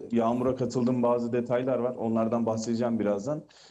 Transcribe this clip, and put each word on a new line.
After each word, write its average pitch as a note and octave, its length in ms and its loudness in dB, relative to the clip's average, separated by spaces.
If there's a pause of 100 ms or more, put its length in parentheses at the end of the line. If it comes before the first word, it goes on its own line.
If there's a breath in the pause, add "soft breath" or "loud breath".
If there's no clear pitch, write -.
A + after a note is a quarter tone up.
(120)
Yağmur'a A#2+ 440 2
katıldığım B2 480 0
bazı A#2+ 300 2
detaylar B2 440 0
var. B2 180 -2
Onlardan A2+ 500 0
bahsedeceğim A2+ 540 0
birazdan. G#2 440 -2 (280 loud breath)